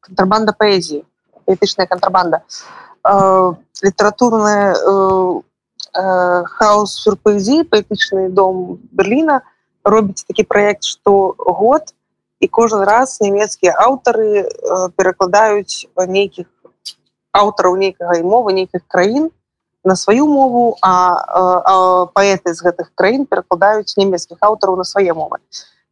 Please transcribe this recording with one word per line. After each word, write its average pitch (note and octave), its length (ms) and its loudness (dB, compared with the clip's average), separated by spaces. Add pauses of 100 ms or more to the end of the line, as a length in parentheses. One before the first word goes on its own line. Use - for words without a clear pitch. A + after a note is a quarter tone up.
кантрабанда G3+ 560 -2
паэзіі, E3+ 480 -2 (400)
паэтычная F#3+ 400 -2
кантрабанда. F3+ 560 0 (640)
Э, F#3+ 480 4 (320)
літаратурная, G#3 880 0
э, F#3+ 680 0 (520)
э, F3+ 520 0 (120)
хаус G#3 400 0
сюрпрызі, G#3 720 0
паэтычны G3 640 -2
дом F#3 480 -2 (160)
Берліна C4 460 0 (420)
робіць G3+ 400 0
такі - 240 -2
праект G#3 400 0
штогод, G3 1040 0 (480)
і - 80 0
кожны G#3+ 400 0
раз A#3+ 320 0
нямецкія G3+ 560 0
аўтары, A3 720 0
э, F#3 480 -4
перакладаюць G3 880 0 (160)
нейкіх F#3+ 460 -4 (920)
аўтараў G3+ 400 2
нейкага F3+ 400 -2
і E3 80 -2
мовы, G#3 320 0
нейкіх F#3 320 -6
краін A3+ 400 0 (560)
на F#3 120 2
сваю B3 300 2
мову, B3+ 560 2
а, F#3+ 80 4 (240)
э, F3+ 500 0
а F#3+ 100 4 (380)
паэты G3 400 0
з E3 140 -12
гэтых F3 320 -2
краін A#3 260 0
перакладаюць G3+ 720 -2
нямецкіх F#3 460 -2
аўтараў G3+ 340 0
на F#3 80 -6
свае F#3 300 -2
мовы. D#3+ 240 -8 (540)